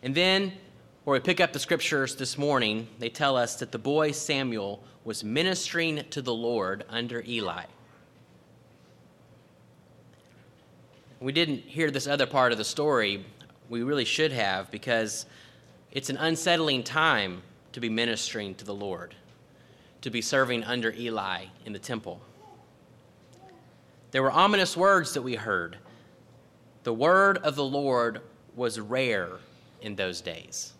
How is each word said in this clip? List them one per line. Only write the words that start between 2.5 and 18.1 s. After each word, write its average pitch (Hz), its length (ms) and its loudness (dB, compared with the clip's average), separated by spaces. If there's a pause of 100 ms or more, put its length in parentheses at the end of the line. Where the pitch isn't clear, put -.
they 117 120 -6
tell 139 260 0
us 120 200 0
that 123 140 -8
the 123 80 -8
boy 147 320 2
Samuel 120 720 -4 (220)
was 113 180 -8
ministering 165 880 -2
to 143 120 -6
the 120 120 -2
Lord 107 540 -2
under 117 360 -6
Eli. 101 400 -6 (3500)
We 131 100 -4
didn't 151 300 0
hear 151 300 -2
this 139 180 -4
other 135 180 2
part 127 240 4
of 113 80 0
the 107 60 -2
story. 110 600 2 (440)
We 117 160 -4
really 135 220 0
should 156 260 2
have, 98 400 -2
because 110 540 -2 (680)
it's 135 180 -6
an 135 60 -2
unsettling 160 680 2
time 117 600 2 (300)
to 127 80 -10
be 117 80 -2
ministering 110 680 -2